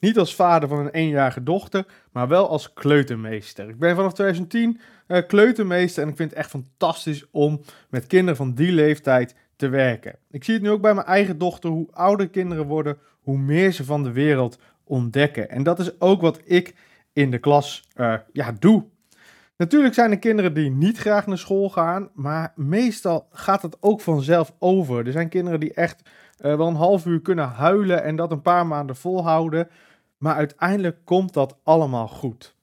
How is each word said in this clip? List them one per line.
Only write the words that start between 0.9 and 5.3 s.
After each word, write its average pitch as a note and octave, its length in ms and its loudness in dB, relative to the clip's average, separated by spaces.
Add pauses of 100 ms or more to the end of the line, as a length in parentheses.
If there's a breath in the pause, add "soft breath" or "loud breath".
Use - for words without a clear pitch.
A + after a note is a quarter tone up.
éénjarige C#3+ 500 0
dochter, F#3+ 420 -4 (280 soft breath)
maar B2 160 -4
wel F3+ 200 4
als D#3 240 -6
kleutermeester. A2+ 960 -2
Ik A2+ 100 -18
ben E3+ 180 2
vanaf F#3 160 0
tweeduizend F#3 380 -2
tien, A#3 300 -2 (260 loud breath)
eh, F3+ 200 0
kleutermeester F#3 760 2